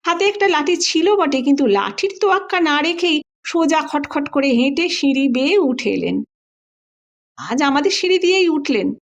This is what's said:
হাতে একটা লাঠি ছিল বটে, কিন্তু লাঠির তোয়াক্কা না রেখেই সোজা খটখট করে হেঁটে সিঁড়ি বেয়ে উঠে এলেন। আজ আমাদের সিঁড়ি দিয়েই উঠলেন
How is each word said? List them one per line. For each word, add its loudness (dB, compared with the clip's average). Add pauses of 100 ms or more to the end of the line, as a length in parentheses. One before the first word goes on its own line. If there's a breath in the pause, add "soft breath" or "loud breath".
হাতে 0
একটা 2
লাঠি 0
ছিল 0
বটে, 0
কিন্তু 2
লাঠির -2
তোয়াক্কা 0
না 0
রেখেই 0 (240)
সোজা 2
খটখট -4
করে 0
হেঁটে 0
সিঁড়ি 0
বেয়ে 2
উঠে 0
এলেন। -2 (1120)
আজ -2
আমাদের 2
সিঁড়ি 0
দিয়েই 2
উঠলেন -2 (160)